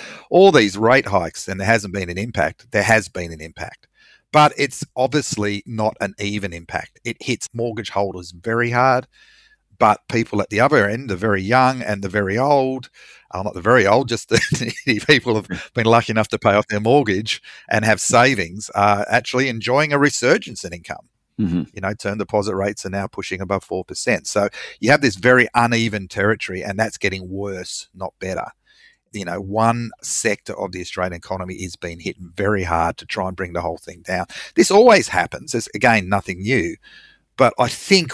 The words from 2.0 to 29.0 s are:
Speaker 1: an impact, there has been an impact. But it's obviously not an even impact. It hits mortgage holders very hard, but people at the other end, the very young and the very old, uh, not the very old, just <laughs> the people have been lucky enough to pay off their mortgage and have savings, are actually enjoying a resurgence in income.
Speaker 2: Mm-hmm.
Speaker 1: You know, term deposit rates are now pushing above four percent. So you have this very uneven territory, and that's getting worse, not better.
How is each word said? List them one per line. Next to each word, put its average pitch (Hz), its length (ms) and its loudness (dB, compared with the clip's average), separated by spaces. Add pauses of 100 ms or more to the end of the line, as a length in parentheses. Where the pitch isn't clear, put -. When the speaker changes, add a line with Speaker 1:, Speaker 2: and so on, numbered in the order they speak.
Speaker 1:
an 87 80 -8
impact, 101 540 -2
there 101 120 2
has 110 260 4
been 85 220 -10
an 78 100 -14
impact. - 460 -16 (440)
But 151 260 6
it's 139 280 -4 (100)
obviously 123 720 -2
not 110 340 -4
an 98 180 -6
even 101 360 -6
impact. - 500 -10
It 117 160 -8
hits - 340 -6
mortgage 117 360 -6
holders 92 420 -6
very 113 400 -4
hard, 127 340 2 (720)
but 107 300 4
people 113 340 -2
at - 80 -6
the 104 120 0
other 131 260 4
end, 117 220 -6
the 95 80 -4
very 101 240 0
young 127 400 2
and 104 200 -4
the 98 60 -6
very 98 300 -2
old, 131 520 0 (420)
uh, 92 120 -8
not 101 100 -8
the 90 80 -12
very 110 240 4
old, 120 220 4
just 117 220 -6
<laughs> - 560 -2
the 110 200 0
people 123 300 2
have 95 380 -8
been 117 120 -2
lucky 113 280 4
enough 110 160 0
to 107 100 -4
pay 104 140 4
off 104 140 2
their 104 120 -4
mortgage 110 640 0 (280)
and 107 140 0
have 107 160 2
savings, 107 680 0
are 101 400 2
actually 127 400 0
enjoying 123 420 -2
a 143 80 2
resurgence 139 640 0
in 90 80 -12
income. - 380 -14 (300)
Speaker 2:
Mm-hmm. 87 240 0 (100)
Speaker 1:
You 98 80 -14
know, 98 120 -4
term 107 260 -6
deposit 101 360 -2
rates 101 300 -4
are 98 40 -10
now 98 180 -6
pushing 95 340 -10
above 95 220 -4
four 90 200 -6
percent. - 440 -4
So 101 200 0 (320)
you 113 120 2
have 143 100 4
this 113 140 2
very 123 400 4
uneven 113 520 0
territory, 98 560 -2
and 98 140 -6
that's 110 200 -2
getting 95 320 -4
worse, 95 640 -10
not 92 260 -12
better. - 260 -6 (640)